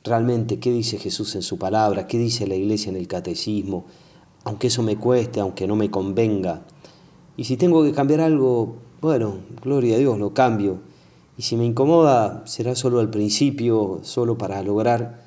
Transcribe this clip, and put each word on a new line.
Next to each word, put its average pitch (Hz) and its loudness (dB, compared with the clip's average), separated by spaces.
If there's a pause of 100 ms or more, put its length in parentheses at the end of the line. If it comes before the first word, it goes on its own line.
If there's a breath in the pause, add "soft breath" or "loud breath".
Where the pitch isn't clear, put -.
Realmente, 113 0
¿qué 123 0
dice 113 -2
Jesús 101 -8
en 92 -6
su 90 -8
palabra? 98 0
¿Qué 117 -2
dice 117 -2
la 95 -4
iglesia 104 -2
en 95 -6
el 90 -8
catecismo? 92 -4 (600 loud breath)
Aunque 110 -2
eso 117 0
me 104 0
cueste, 117 0
aunque 95 -4
no 104 0
me 104 0
convenga. 98 -2 (720 loud breath)
Y 123 -8
si 127 -2
tengo 165 4
que 143 2
cambiar 147 2
algo, 131 2 (240)
bueno, 113 0 (260)
gloria 127 2
a - 4
Dios, 127 4
lo 101 -2
cambio. 104 2 (560 soft breath)
Y 120 -12
si - -4
me 117 2
incomoda, 127 4
será 123 -4
solo 123 0
al 110 0
principio, 110 0
solo 117 -2
para 98 -6
lograr 113 0